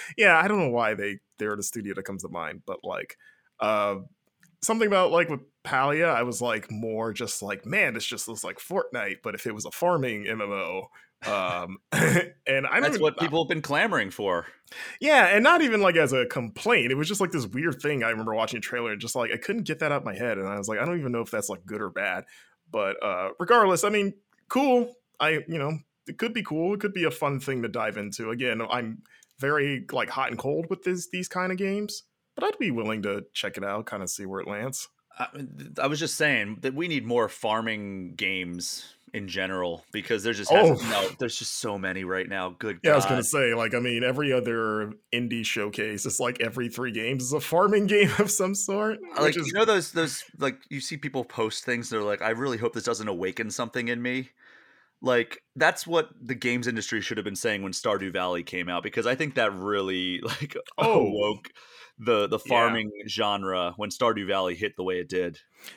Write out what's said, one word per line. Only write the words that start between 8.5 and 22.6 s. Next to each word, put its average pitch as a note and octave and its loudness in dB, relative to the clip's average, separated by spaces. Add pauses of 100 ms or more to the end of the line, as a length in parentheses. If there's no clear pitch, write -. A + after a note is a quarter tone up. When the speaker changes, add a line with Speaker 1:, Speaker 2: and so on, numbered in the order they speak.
Speaker 1:
Fortnite, A#2+ -2
but G#2+ -6
if - -12
it - -2
was G#2+ -8
a - -10
farming C3 0
M A2 -2
M G2+ -2
O." F#2+ -4 (400)
Um, F#2 -2
<laughs> - -10
and D#3 2
I - 0
don't G3+ 4
Speaker 2:
That's B3+ 2
Speaker 1:
even E3+ 0
Speaker 2:
what D3+ 2
people D#3+ 2
have C#3+ -4
been D#3+ 0
clamoring D3 0
for. F2+ 0 (520)
Speaker 1:
Yeah, C4 8
and G3+ 6
not E4+ 8
even, A3+ 4
like, F#3 6
as C#3+ 6
a B2+ 2
complaint. B2 0
It C3 2
was D3+ 0
just, G3 -2
like, F3+ 2
this C#3 0
weird D3 -4
thing D3 0
I A2+ 2
remember A2 -2
watching A2 0
a G#2+ -6
trailer A#2 -4
and G#2 -6
just, A2+ -8
like, A#2+ -2
I A2+ -2
couldn't G3+ -4
get D#3 -4
that D3+ 0
out C#3+ 2
of C#3+ -6
my G2+ -6
head, A2 0
and F#2+ -2
I G2+ -4
was G2+ -6
like, A2 -2
"I B2 0
don't F3 -2
even C3+ -2
know A#2 0
if A2 -6
that's, G#2+ -2
like, F#2 -10
good G#2 -8
or G2+ -4
bad." F#2+ -4 (440)